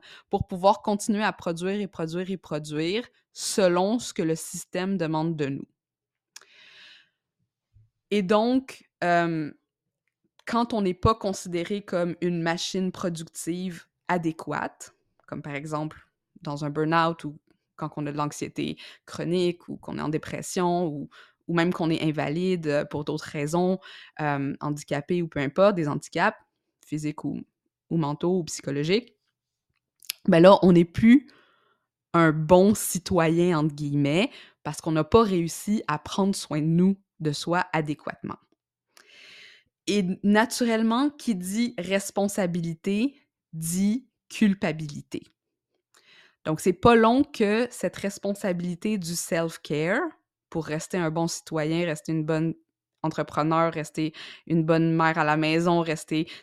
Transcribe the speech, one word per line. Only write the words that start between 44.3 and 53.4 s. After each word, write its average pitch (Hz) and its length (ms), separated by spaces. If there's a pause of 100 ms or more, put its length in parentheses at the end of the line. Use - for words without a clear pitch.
Donc, 160 140
c'est 185 140
pas 233 220
long 233 280
que 220 460
cette - 280
responsabilité 196 1000
du 170 160
self-care, 165 880 (480)
pour 160 160
rester 151 320
un 165 140
bon 165 160
citoyen, 160 580
rester 160 280
une 160 100
bonne 160 320 (480)
entrepreneur, 160 680